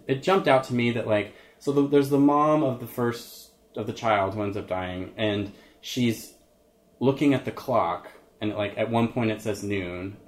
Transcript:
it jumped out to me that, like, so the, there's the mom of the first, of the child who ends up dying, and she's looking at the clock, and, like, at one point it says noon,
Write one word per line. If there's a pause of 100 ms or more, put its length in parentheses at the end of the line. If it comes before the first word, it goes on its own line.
it
jumped
out
to
me
that,
like, (240)
so
the,
there's
the
mom
of
the
first, (240)
of
the
child
who
ends
up
dying,
and (300)
she's (680)
looking
at
the
clock, (280)
and,
like,
at
one
point
it
says
noon, (120)